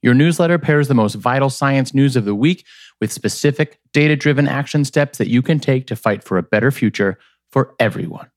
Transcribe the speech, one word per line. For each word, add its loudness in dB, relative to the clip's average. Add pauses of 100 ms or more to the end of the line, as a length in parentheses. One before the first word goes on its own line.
Your 4
newsletter 4
pairs 0
the 2
most 2
vital 0
science -2
news 2
of 0
the -2
week 0 (340)
with -4
specific -4 (140)
data-driven 2
action -2
steps -2
that -2
you 2
can 0
take -2
to -8
fight -2
for -4
a 0
better 0
future -2 (300)
for -4
everyone. -6